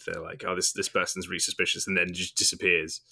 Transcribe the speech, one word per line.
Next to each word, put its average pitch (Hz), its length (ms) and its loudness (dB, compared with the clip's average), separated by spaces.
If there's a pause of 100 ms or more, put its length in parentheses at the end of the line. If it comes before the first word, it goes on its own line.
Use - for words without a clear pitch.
They're 85 160 -4
like, 82 240 -10
"Oh, 92 100 0
this, 90 160 2
this 98 160 -2
person's 90 400 0
really 92 120 -4
suspicious," - 460 0
and 95 100 0
then 90 180 2
just 92 220 -4
disappears. 85 640 2 (120)